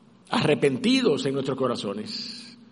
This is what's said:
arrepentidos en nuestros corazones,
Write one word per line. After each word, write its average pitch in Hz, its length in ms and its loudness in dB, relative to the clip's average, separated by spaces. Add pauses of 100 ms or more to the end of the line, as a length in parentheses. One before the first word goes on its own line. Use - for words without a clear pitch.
(300)
arrepentidos 143 960 2
en 139 80 0
nuestros 135 240 -4
corazones, 107 1000 -6 (140)